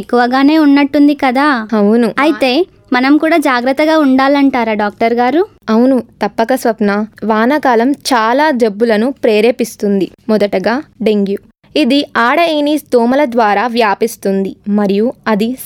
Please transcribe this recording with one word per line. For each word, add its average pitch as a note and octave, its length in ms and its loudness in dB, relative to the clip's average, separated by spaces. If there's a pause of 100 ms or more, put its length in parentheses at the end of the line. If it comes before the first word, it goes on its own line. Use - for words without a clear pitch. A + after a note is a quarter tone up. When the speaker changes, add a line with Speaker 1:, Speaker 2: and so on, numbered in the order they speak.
Speaker 1:
ఎక్కువగానే B3+ 640 0
ఉన్నట్టుంది C#4+ 580 2
కదా? C4+ 240 0 (320)
Speaker 2:
అవును. G#3+ 300 2 (160)
Speaker 1:
అయితే D4 260 0 (400)
మనం C4 220 2 (100)
కూడా D#4+ 140 2 (100)
జాగ్రత్తగా C4+ 560 0
ఉండాలంటారా C4 800 0
డాక్టర్ A#3 380 -2
గారు? C#4 200 0 (320)
Speaker 2:
అవును, B3+ 240 4 (240)
తప్పక A3+ 400 -2
స్వప్న. G#3 300 -2 (400)
వానాకాలం B3 600 0 (200)
చాలా B3 340 0 (160)
జబ్బులను A3 480 0 (140)
ప్రేరేపిస్తుంది. G#3+ 840 0 (240)
మొదటగా G3+ 440 0 (320)
డెంగ్యూ. G3+ 320 -2 (340)
ఇది C#4+ 240 2 (280)
ఆడ C#4+ 120 0 (180)
ఏనీస్ D4 360 -2
దోమల B3 300 2 (100)
ద్వారా G#3 320 0 (100)
వ్యాపిస్తుంది G3+ 760 -2 (260)
మరియు G3+ 280 0 (260)
అది A3 160 0 (180)